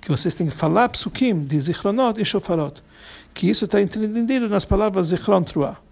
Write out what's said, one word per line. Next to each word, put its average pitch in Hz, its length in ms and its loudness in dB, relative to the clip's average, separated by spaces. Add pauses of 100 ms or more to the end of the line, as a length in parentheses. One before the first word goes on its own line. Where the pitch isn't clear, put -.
que - 100 -8
vocês 156 240 0
têm 175 120 -2
que 147 80 -4
falar 185 360 2
psukim 208 540 0
de 147 160 0
Zichronot 208 600 0
e 208 40 0
Shofarot, 165 580 -2 (520)
que - 140 0
isso 214 180 2
tá 208 140 2
entendido 220 680 0
nas 202 160 2
palavras 190 440 2
Zichron 185 340 2
Truah 139 340 -2 (160)